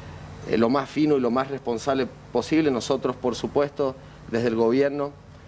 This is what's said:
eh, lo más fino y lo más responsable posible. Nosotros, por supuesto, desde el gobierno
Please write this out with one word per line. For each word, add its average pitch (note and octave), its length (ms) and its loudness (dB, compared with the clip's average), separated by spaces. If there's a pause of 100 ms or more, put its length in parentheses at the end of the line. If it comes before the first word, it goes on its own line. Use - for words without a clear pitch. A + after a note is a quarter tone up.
(480)
eh, - 100 2
lo A#2 120 4
más C3+ 200 0
fino D3+ 280 2
y - 20 2
lo A#2+ 120 2
más C3 180 0
responsable C3 580 -2 (240)
posible. D3+ 400 2
Nosotros, B2+ 440 0
por B2 200 -2
supuesto, C#3+ 580 0 (380)
desde A2+ 160 0
el A2+ 80 0
gobierno C#3 560 2 (360)